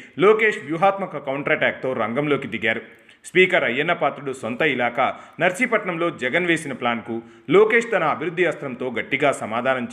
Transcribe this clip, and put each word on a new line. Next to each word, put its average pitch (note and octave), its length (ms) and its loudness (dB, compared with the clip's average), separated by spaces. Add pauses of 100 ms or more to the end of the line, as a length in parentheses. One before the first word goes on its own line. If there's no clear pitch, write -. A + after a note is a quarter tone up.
(180)
లోకేష్ G#3+ 460 4
వ్యూహాత్మక F3+ 520 0
కౌంటర్ C#3+ 360 -2
అటాక్‌తో - 400 0
రంగంలోకి B2+ 560 -2
దిగారు. A2+ 320 -2 (440)
స్పీకర్ F3+ 400 4
అయ్యన్న C#3 280 0
పాత్రుడు C#3 400 -2
సొంత A#2+ 300 -4
ఇలాకా B2 540 0 (240)
నర్సీపట్నంలో F3+ 720 0
జగన్ B2+ 360 -2
వేసిన D#3 260 0
ప్లాన్కు A#2 500 -4 (280)
లోకేష్ A3 420 6
తన F3+ 120 2
అభివృద్ధి D#3+ 400 0
అస్త్రంతో C3 540 -4
గట్టిగా C3+ 340 2
సమాధానం A#2+ 600 -2